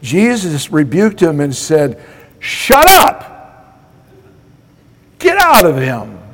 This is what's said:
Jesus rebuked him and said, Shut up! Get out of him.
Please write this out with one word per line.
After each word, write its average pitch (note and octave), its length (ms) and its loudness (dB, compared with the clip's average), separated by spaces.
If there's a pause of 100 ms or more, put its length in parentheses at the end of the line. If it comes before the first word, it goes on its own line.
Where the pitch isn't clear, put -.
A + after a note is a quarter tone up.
Jesus F3 680 -2
rebuked D#3+ 500 0
him D#3+ 180 0
and C#3+ 160 -4
said, C#3+ 480 -2 (360)
Shut - 500 2
up! F4+ 360 2 (1900)
Get F4 180 -2
out D#4+ 280 4
of D#3 120 2
him. A#2 420 -6 (140)